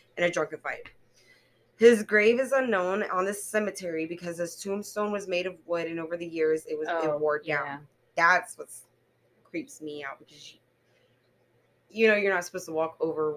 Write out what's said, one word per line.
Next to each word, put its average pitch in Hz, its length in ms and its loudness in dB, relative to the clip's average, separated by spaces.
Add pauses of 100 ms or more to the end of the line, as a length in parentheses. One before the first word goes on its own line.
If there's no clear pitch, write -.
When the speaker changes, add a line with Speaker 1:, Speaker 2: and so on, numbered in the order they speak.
(180)
Speaker 1:
in 175 80 0
a 175 40 4
drunken 160 300 -4
fight. - 300 -10 (880)
His 226 260 8
grave 214 380 4
is 262 100 -2
unknown 208 520 2
on 180 200 0
this 202 180 -4
cemetery 185 640 -4
because 170 340 -8
his 170 220 -6
tombstone 208 520 -4
was 196 160 -4
made 180 180 0
of 185 80 -8 (100)
wood, 170 220 -2
and 165 140 -6
over 165 160 -6
the 170 100 -6
years, 160 380 0
it 156 120 -6
was, 156 120 -6
it 170 60 -2 (100)
Speaker 2:
Oh, 151 120 0
Speaker 1:
wore 151 220 2
down. 147 80 -16
Speaker 2:
yeah. 143 300 -4 (400)
Speaker 1:
That's 170 400 4
what 151 100 -16 (800)
creeps - 360 -10
me 147 220 -12
out, 139 160 -12
because - 340 -20
you, - 60 -20 (1300)
you 220 200 4
know, 208 60 6
you're 196 180 2
not 175 100 0
supposed 180 220 -8
to 165 80 -10
walk 160 260 -2
over 156 380 0